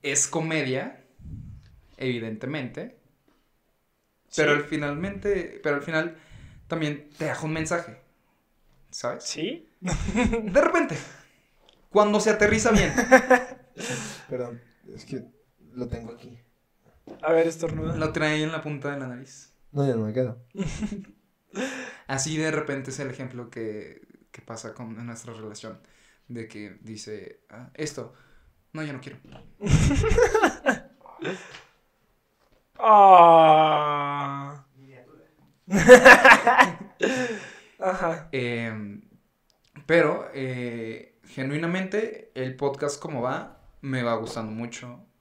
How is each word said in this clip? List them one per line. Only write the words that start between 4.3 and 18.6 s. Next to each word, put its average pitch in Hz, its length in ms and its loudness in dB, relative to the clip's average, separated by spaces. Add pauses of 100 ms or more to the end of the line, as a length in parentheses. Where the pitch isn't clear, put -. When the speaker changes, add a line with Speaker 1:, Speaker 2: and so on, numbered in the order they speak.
Speaker 1:
pero 151 200 2
Speaker 2:
Sí. - 60 -2
Speaker 1:
al - 40 -8
finalmente, 175 1000 -6
pero 147 140 -2
al 143 40 -8
final 165 360 -6 (500)
también 156 500 -6
te 160 80 -8
deja 143 200 -8
un 156 80 -6
mensaje, 160 440 -6 (960)
¿sabes? - 320 -10
Speaker 2:
¿Sí? 190 460 -10 (120)
Speaker 1:
De 214 800 0
repente, 339 340 0 (960)
cuando 208 300 4
se 214 100 0
aterriza 214 420 2
bien. 190 220 2 (680)
Speaker 2:
<laughs> - 680 -12
Speaker 3:
Perdón, 120 320 -10 (320)
es - 120 -20
que - 180 -12 (500)
lo 123 140 -10
tengo 117 240 -12
aquí. - 260 -20 (840)
Speaker 2:
A 156 100 -2
ver, 165 160 2
estornuda. 160 480 -6
Speaker 1:
Lo 156 160 -4
trae 151 320 -2
en 160 80 -6
la 160 100 -8